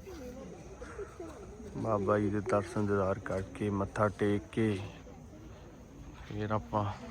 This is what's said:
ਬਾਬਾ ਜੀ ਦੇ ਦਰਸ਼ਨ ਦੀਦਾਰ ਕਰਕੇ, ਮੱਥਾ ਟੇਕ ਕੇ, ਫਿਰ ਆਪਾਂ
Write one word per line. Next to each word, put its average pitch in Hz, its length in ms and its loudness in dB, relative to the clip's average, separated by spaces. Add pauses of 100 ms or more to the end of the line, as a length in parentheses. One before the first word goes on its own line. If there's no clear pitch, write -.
(1800)
ਬਾਬਾ 104 420 4
ਜੀ 101 100 4
ਦੇ 104 100 2
ਦਰਸ਼ਨ 104 460 2
ਦੀਦਾਰ 98 340 4
ਕਰਕੇ, 95 500 -2
ਮੱਥਾ 101 380 4
ਟੇਕ 104 340 4 (100)
ਕੇ, 107 280 4 (1500)
ਫਿਰ 104 240 0
ਆਪਾਂ 107 320 4 (280)